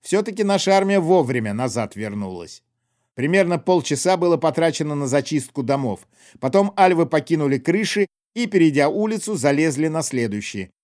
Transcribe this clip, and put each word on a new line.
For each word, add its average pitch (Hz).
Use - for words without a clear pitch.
Всё-таки 208
наша 196
армия 196
вовремя 127
назад 113
вернулась. 101
Примерно 170
полчаса 180
было 170
потрачено 156
на 143
зачистку 139
домов. 127
Потом 196
альвы 180
покинули 143
крыши 190
и, 233
перейдя 156
улицу, 214
залезли 143
на 160
следующие. 104